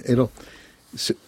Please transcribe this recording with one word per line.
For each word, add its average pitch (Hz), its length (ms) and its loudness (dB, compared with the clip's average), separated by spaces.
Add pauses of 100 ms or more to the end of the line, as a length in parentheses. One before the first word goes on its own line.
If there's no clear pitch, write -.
et 131 60 0
alors, 123 200 2 (640)
ce, - 180 -2 (140)